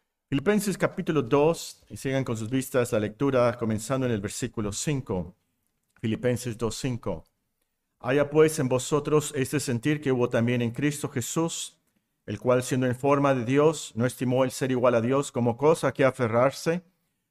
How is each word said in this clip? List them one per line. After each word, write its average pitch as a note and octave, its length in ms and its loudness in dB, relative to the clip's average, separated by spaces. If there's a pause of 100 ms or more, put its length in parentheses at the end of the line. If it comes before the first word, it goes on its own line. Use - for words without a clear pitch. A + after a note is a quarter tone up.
(280)
Filipenses F#3+ 500 0
capítulo E3 440 -2
dos, C#3+ 680 0
y A2+ 60 -16
sigan C3+ 300 -2
con B2 100 -4
sus A2 140 -6
vistas B2+ 420 -2
la A2+ 80 2
lectura, A#2+ 580 0
comenzando A2+ 480 -2
en B2 60 0
el A2 80 0
versículo G#2 540 -6
cinco. G#2 640 -4 (640)
Filipenses A#2 560 -2
dos A2 200 -4
cinco. A2 480 -6 (760)
Haya C#3+ 300 0
pues D#3 300 6
en C3 100 2
vosotros D3 680 0
este C3+ 240 -2
sentir C#3+ 400 -2
que C#3 140 0
hubo B2 160 2
también B2 320 0
en A#2 100 -2
Cristo C#3+ 380 -4
Jesús, - 680 -4 (480)
el G#2 140 -8
cual B2 240 2
siendo C3 240 0
en B2 80 0
forma C#3 400 2
de B2 80 -2
Dios, D3 520 2
no A2+ 100 0
estimó B2+ 400 0
el B2 60 -4
ser C3 200 -4
igual B2 240 4
a A#2 60 4
Dios C3+ 320 0
como A#2+ 240 0
cosa D3 340 2
que C3+ 140 2
aferrarse, B2+ 800 0 (480)